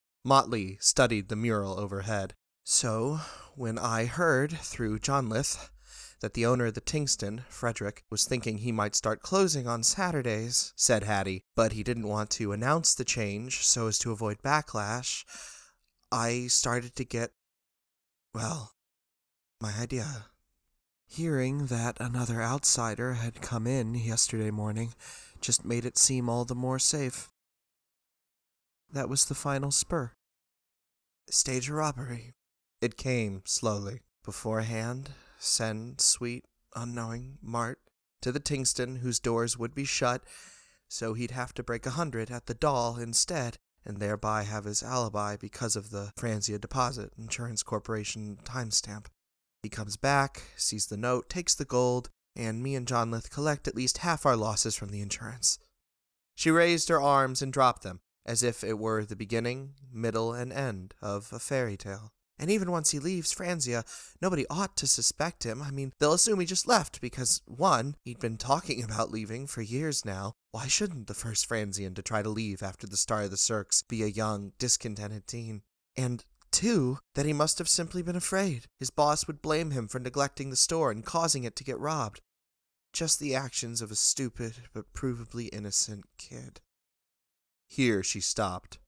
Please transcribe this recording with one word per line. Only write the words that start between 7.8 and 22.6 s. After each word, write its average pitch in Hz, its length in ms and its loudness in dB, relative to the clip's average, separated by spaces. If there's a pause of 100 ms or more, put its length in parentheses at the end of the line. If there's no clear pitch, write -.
was - 160 2
thinking 117 320 0
he 117 140 -2
might 104 240 2
start 110 260 0
closing 160 460 2
on 117 160 0
Saturdays," 123 920 0
said 107 280 4
Hattie, 98 400 0 (120)
"but 110 160 6
he 110 120 -4
didn't 117 240 -2
want 104 240 0
to 104 200 0
announce 135 420 4
the 123 120 -2
change 110 600 -2
so 113 220 4
as 107 120 2
to 120 120 -2
avoid 104 320 -2
backlash, 127 840 0 (840)
I 123 360 0
started 120 500 2
to 127 80 -2
get, 117 280 -2 (1000)
well, 113 420 -4 (840)
my 107 140 -6
idea." 120 540 -4 (840)
Hearing 143 580 0
that 120 340 -2
another 120 420 0
outsider 120 720 2